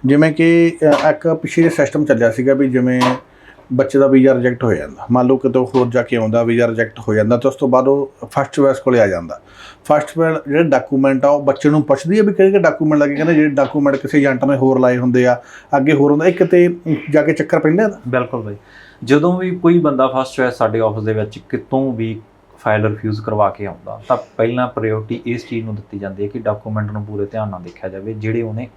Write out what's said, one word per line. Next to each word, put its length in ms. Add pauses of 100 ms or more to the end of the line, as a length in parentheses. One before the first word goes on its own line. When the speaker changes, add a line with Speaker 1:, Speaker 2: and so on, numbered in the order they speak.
Speaker 1:
ਜਿਵੇਂ 280
ਕਿ, 500
ਅ, 260
ਇੱਕ 180
ਪਿੱਛੇ 360
ਜਿਹਾ 220
ਸਿਸਟਮ 200
ਚੱਲਿਆ 260
ਸੀਗਾ 220
ਵੀ 160
ਜਿਵੇਂ 320 (720)
ਬੱਚੇ 260
ਦਾ 80
ਵੀਜ਼ਾ 260
ਰਿਜੈਕਟ 300
ਹੋ 100
ਜਾਂਦਾ, 380
ਮੰਨ 160
ਲਓ 100
ਕਿਤੋਂ 380
ਹੋਰ 120
ਜਾ 140
ਕੇ 140
ਆਉਂਦਾ, 280
ਵੀਜ਼ਾ 240
ਰਿਜੈਕਟ 320
ਹੋ 140
ਜਾਂਦਾ, 240
ਤੇ 100
ਉਸ 80
ਤੋਂ 120
ਬਾਅਦ 200
ਉਹ 240 (140)
ਫਸਟ 260
ਚੁਆਇਸ 280
ਕੋਲੇ 200
ਆ 80
ਜਾਂਦਾ। 340 (440)
ਫਸਟ 280
ਚੁਆਇਸ 240 (100)
ਜਿਹੜੇ 160
ਡਾਕੂਮੈਂਟ 640
ਆ 40
ਉਹ 140
ਬੱਚੇ 260
ਨੂੰ 120
ਪੁੱਛਦੀ 380
ਆ 40
ਵੀ 100
ਕਿਹੜੇ 180
ਕਿਹੜੇ 120
ਡਾਕੂਮੈਂਟ 380
ਲੱਗੇ, 140
ਕਹਿੰਦੇ 180
ਜਿਹੜੇ 160
ਡਾਕੂਮੈਂਟ 480
ਕਿਸੇ 220
ਏਜੰਟ 260
ਨੇ 120
ਹੋਰ 220
ਲਾਏ 180
ਹੁੰਦੇ 300
ਆ, 140 (360)
ਅੱਗੇ 160
ਹੋਰ 180
ਹੁੰਦਾ, 140
ਇਹ 80
ਕਿਤੇ 420 (360)
ਜਾ 100
ਕੇ 120
ਚੱਕਰ 260
ਪੈਂਦਾ 240
ਇਹਦਾ? 240
Speaker 2:
ਬਿਲਕੁਲ 340
ਬਾਈ, 140 (480)
ਜਦੋਂ 360
ਵੀ 160
ਕੋਈ 240
ਬੰਦਾ 280
ਫਸਟ 280
ਚੁਆਇਸ 180
ਸਾਡੇ 260
ਆਫਿਸ 240
ਦੇ 100
ਵਿੱਚ 260 (100)
ਕਿਤੋਂ 440
ਵੀ 280 (380)
ਫਾਈਲ 260
ਰਿਫਿਊਜ਼ 360
ਕਰਵਾ 280
ਕੇ 160
ਆਉਂਦਾ 420
ਤਾਂ 100 (200)
ਪਹਿਲਾਂ 300
ਪ੍ਰਾਇੋਰਟੀ 580
ਇਸ 240
ਚੀਜ਼ 160
ਨੂੰ 100
ਦਿੱਤੀ 240
ਜਾਂਦੀ 240
ਹੈ 40
ਕਿ 120
ਡਾਕੂਮੈਂਟ 520
ਨੂੰ 140
ਪੂਰੇ 200
ਧਿਆਨ 240
ਨਾਲ 140
ਦੇਖਿਆ 260
ਜਾਵੇ 240
ਜਿਹੜੇ 280
ਉਹਨੇ 360